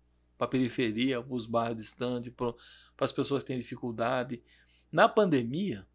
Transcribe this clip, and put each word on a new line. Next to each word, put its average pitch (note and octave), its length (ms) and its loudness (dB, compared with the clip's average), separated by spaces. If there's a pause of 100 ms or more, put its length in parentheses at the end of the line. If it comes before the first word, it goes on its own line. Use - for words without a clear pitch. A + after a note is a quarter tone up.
(380)
pra B2 80 -2
periferia, B2 760 0
pros B2+ 220 -6
bairros A#2 320 0
distantes, B2 560 -6
pro, A#2+ 200 -2 (440)
pras B2+ 160 0
pessoas C3+ 300 0
que - 40 -18
têm C3 100 -4
dificuldade. A#2+ 880 -4 (480)
Na F3 160 6
pandemia, D3 880 2